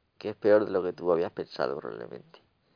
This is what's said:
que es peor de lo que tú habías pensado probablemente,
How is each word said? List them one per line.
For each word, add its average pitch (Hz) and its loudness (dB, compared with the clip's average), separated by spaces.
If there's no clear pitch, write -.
que - -8
es 107 -8
peor 107 6
de 98 -6
lo 92 0
que 87 -4
tú 85 -2
habías 87 2
pensado 69 -6
probablemente, - -14